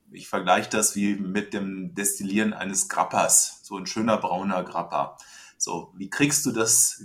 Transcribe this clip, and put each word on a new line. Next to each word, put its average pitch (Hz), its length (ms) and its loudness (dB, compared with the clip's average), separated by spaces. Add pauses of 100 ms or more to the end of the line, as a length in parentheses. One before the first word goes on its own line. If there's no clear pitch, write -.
(100)
ich - 180 -18
vergleiche 98 400 2
das 110 280 0
wie 101 180 2
mit 98 400 -4
dem 95 400 -6
Destillieren 101 580 0
eines 95 360 -4
Grappas, - 720 2
so 101 140 -10
ein 92 100 -8
schöner 110 320 2
brauner 92 460 -2
Grappa. 78 520 -4 (400)
So, - 400 -6
wie 98 140 -10
kriegst 143 340 2
du 131 60 2
das 110 540 2